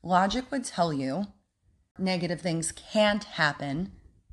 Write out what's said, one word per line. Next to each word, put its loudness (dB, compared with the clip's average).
Logic 2
would -4
tell 0
you -2
negative 0
things -2
can't 2
happen -2